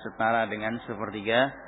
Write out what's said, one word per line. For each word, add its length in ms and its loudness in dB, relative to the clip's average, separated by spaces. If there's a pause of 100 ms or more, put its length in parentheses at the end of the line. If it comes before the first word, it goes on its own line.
setara 480 2
dengan 400 -4
sepertiga 640 0 (140)